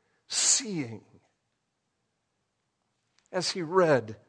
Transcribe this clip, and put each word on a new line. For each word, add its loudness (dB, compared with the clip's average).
seeing -2
as -4
he -4
read 2